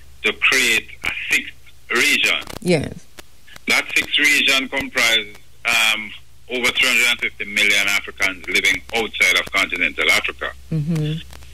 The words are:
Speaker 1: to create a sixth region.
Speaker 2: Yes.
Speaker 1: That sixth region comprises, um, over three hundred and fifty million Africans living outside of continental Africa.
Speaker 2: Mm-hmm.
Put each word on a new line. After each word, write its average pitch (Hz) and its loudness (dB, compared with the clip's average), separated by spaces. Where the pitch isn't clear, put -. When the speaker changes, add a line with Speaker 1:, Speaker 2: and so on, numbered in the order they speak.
Speaker 1:
to 107 0
create 120 2
a - -2
sixth - 0
region. 113 2
Speaker 2:
Yes. - 0
Speaker 1:
That 131 2
sixth - 0
region 135 4
comprises, 127 0
um, 110 2
over 123 0
three 127 4
hundred 120 4
and 117 -2
fifty 113 -4
million 101 2
Africans 98 -2
living - 2
outside 101 2
of - -2
continental 85 0
Africa. 98 0
Speaker 2:
Mm-hmm. 156 0